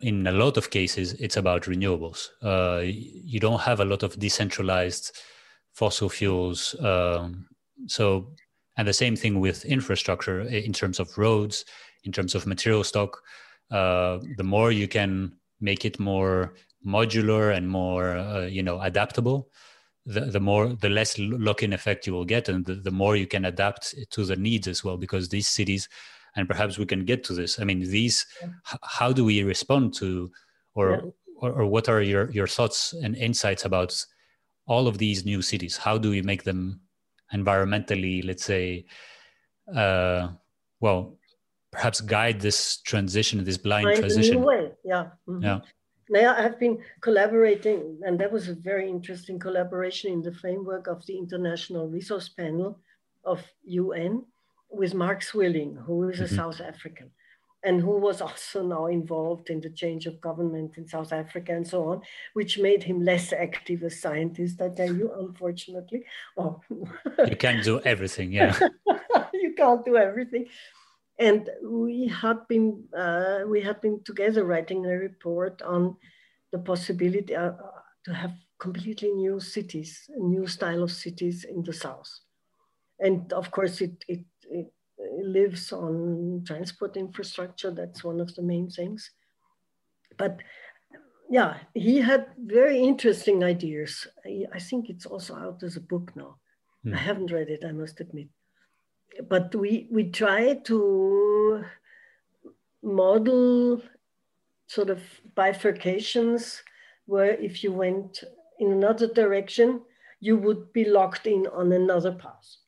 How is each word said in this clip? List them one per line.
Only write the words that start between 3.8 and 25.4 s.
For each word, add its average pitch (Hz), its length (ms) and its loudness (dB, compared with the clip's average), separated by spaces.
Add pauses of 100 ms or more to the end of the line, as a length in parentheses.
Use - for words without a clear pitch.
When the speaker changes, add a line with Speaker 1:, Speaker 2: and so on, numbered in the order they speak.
Speaker 1:
a 101 40 4
lot 98 180 0
of 101 160 -4
decentralized 95 1000 -2 (560)
fossil 101 380 0
fuels. 90 680 0
Um, 90 680 0 (400)
so, 101 480 0 (420)
and 110 100 0
the 101 60 2
same 120 240 2
thing 101 240 2
with 95 240 0
infrastructure 98 800 -2
i-, 113 220 -4
in 107 80 -4
terms 92 280 -2
of 90 160 -6
roads, 104 480 2 (400)
in 98 80 -8
terms 92 220 -2
of 95 120 -2
material 104 380 2
stock. - 380 -2 (480)
Uh, 90 480 2 (180)
the 98 80 -4
more 107 260 4
you 104 160 2
can 95 460 0 (280)
make 101 240 0
it 107 140 -4
more 95 560 0 (320)
modular 107 680 4
and 90 140 -2
more, 90 480 0
uh, 95 300 -4
you 95 160 -4
know, 90 180 -2
adaptable, 107 720 0 (560)
the, 107 140 -2
the 104 200 -2
more, 104 280 4
the 110 200 0
less 104 300 2
l-, 101 80 -2 (120)
lock-in 110 360 2
effect 98 320 -2
you 95 80 -2
will 87 100 -2
get, 110 240 0
and 90 160 0
the, 92 100 -4
the 98 160 -6
more 98 260 4
you 95 100 2
can 95 180 -2
adapt 95 500 -2 (160)
to 107 140 -2
the 92 120 -2
needs 104 300 0
as 90 160 -4
well, 92 140 -4
because 90 320 -4
these 101 180 -2